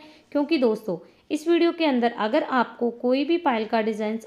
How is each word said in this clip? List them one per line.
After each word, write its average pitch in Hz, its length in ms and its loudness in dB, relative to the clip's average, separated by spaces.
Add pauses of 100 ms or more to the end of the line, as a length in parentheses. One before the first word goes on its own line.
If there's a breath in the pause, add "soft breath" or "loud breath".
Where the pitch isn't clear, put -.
(320 loud breath)
क्योंकि 294 280 0
दोस्तों, 214 380 0 (340 loud breath)
इस 302 160 -4
वीडियो 339 240 4
के 330 140 -2
अंदर 240 320 2
अगर 226 260 0
आपको 240 480 -2
कोई 254 340 0
भी 330 120 2
पायल 247 280 0
का 226 160 0
डिज़ाइंस 220 460 -4